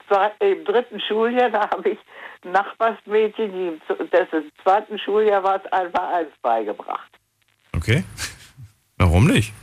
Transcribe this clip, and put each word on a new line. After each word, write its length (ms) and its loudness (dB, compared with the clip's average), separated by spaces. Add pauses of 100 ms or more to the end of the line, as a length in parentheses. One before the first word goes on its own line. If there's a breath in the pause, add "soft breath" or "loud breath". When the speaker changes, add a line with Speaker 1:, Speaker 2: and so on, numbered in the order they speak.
Speaker 1:
zwei-, 320 2
im 240 2
dritten 360 -2
Schuljahr, 500 0
da 200 -2
habe 200 -2
ich 80 -4 (460 loud breath)
ein 60 -14
Nachbarsmädchen, 1000 -2
die 160 -4
im 180 -8
z-, 260 -6
das 200 4
im 180 -4 (140)
zweiten 340 0
Schuljahr 460 0
war, 200 0
es 80 -10
eins 580 -2 (120)
beigebracht. 680 -4 (680)
Speaker 2:
Okay. 260 0 (480 loud breath)
<laughs> 480 -20
Warum 300 6
nicht? 240 2 (100)